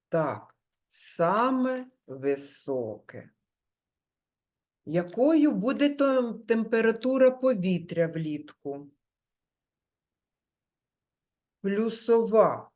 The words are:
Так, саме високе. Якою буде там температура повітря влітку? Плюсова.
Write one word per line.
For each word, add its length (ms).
Так, 480
саме 1000
високе. 1200
Якою 640
буде 360
там 500
температура 920
повітря 760
влітку? 840
Плюсова. 1160